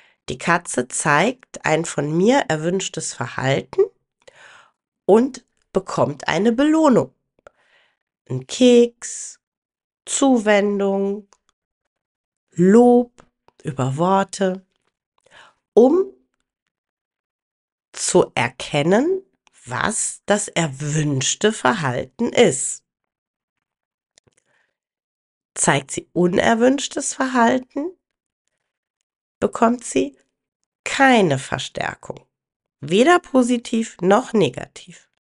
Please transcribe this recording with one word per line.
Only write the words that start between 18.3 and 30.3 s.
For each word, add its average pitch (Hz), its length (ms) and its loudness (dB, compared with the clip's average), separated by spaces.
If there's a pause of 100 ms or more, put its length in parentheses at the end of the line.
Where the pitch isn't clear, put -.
erkennen, 185 880 -2 (420)
was - 640 -6
das 202 220 -2
erwünschte 147 1040 -4
Verhalten 175 800 -4
ist. - 500 0 (2750)
Zeigt - 380 -2
sie - 200 -12
unerwünschtes 233 1000 0
Verhalten, 262 800 -2 (1500)
bekommt 233 460 -2
sie 277 320 -4 (640)